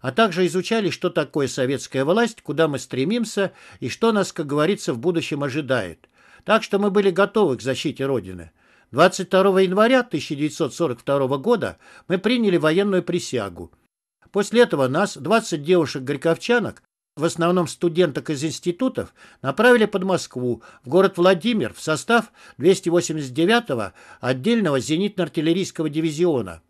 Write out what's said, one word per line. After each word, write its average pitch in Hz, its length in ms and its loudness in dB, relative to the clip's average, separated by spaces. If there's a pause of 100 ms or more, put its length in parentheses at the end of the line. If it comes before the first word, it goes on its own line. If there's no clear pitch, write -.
а 131 100 -4
также 185 340 2
изучали, 185 440 -2
что 175 200 -4
такое 147 380 -2
советская 135 580 -4
власть, 220 360 0
куда 151 260 0
мы 143 100 -4
стремимся 196 760 -2 (260)
и 131 100 -6
что 226 220 0
нас, 202 220 0
как 165 120 -6
говорится, 151 480 -2
в 117 60 -6
будущем 151 440 -2
ожидает. 123 680 -4 (340)
Так 214 180 2
что 202 160 -4
мы 202 140 2
были 196 180 4
готовы 190 480 2
к 110 40 -12
защите 131 440 -4
Родины. 92 460 -6 (400)
Двадцать 180 360 2
второго 190 320 4
января 220 440 4
тысяча 156 320 -6
девятьсот 147 380 -2
сорок 127 260 -2
второго 139 380 0
года 139 400 -2 (300)
мы 185 100 0
приняли 214 400 2
военную 180 460 2
присягу. 98 680 -6 (600)
После 208 300 2
этого 151 260 4
нас, 170 300 -2
двадцать 165 460 -2
девушек-горьковчанок, 160 1200 0 (340)
в 143 60 -2
основном 170 440 0
студенток 160 640 -2
из 143 140 -4
институтов, 175 680 -4 (280)
направили 220 440 4
под 196 180 -4
Москву, 123 580 -4 (220)
в 123 60 -16
город 196 280 4
Владимир, 185 560 2
в - 80 -18
состав 226 500 0 (260)
двести 180 320 2
восемьдесят 156 440 -2
девятого 156 600 0 (280)
отдельного 139 580 0
зенитно-артиллерийского 165 1080 -2
дивизиона. 147 800 -2